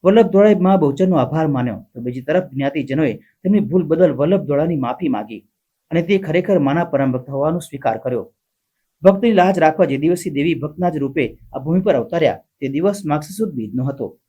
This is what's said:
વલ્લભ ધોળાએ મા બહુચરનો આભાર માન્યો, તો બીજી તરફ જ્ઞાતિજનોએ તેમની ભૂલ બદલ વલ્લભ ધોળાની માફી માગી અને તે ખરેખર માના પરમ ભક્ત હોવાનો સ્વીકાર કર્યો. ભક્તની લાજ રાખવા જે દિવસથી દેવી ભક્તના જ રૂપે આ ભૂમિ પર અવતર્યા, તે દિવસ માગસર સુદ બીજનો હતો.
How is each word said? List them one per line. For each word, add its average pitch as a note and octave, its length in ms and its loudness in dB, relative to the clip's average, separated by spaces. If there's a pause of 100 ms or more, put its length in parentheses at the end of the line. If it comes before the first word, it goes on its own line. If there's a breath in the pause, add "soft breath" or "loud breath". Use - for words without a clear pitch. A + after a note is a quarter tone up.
વલ્લભ G#3 220 6
ધોળાએ G3+ 280 6
મા F#3 220 4
બહુચરનો E3+ 400 2
આભાર D3+ 300 0
માન્યો, B2 480 -2
તો A#2 60 -14
બીજી B2 200 -6
તરફ C#3+ 320 -2
જ્ઞાતિજનોએ C3+ 640 -2
તેમની - 460 -2
ભૂલ F#3 220 0
બદલ E3+ 300 2
વલ્લભ D3 280 0
ધોળાની D3 360 0
માફી C3 320 -4
માગી G#2+ 400 -6 (420)
અને E3 120 0
તે F#3+ 160 0
ખરેખર F3+ 400 0
માના D3 260 0
પરમ C#3 280 0
ભક્ત B2+ 180 -8
હોવાનો D3 280 -2
સ્વીકાર C3+ 400 -4
કર્યો. A#2+ 340 -6 (680)
ભક્તની F#3+ 300 4
લાજ F#3+ 260 2
રાખવા D#3 260 2
જે C3+ 120 -2
દિવસથી E3+ 340 -2
દેવી D3+ 240 -2
ભક્તના D3 360 -4
જ D#3 60 -8
રૂપે C#3 420 -4 (140)
આ C#3 60 -10
ભૂમિ D#3 220 0
પર F#3+ 140 0
અવતર્યા, C3+ 460 -2 (200)
તે C#3 80 -6
દિવસ F#3 360 -2
માગસર D3+ 280 -4
સુદ G3 220 -4
બીજનો A#2 300 -4
હતો. C3 340 -6 (100)